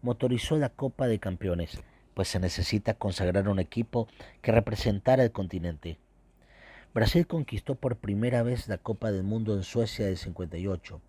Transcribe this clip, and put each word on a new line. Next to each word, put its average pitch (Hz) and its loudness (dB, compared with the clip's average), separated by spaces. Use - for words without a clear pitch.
motorizó 123 0
la 143 2
Copa 131 -2
de 110 2
Campeones, 87 -2
pues 95 0
se 92 -2
necesita 95 0
consagrar 95 0
un 98 2
equipo 113 -2
que - 2
representara 110 4
el 113 4
continente. 85 -6
Brasil 175 4
conquistó 135 -4
por 120 -2
primera 117 0
vez 120 -2
la 98 -4
Copa 107 -2
del 95 0
Mundo 107 0
en 95 -2
Suecia 110 -2
del 92 0
cincuenta 85 -8
y 92 -4
ocho 92 -6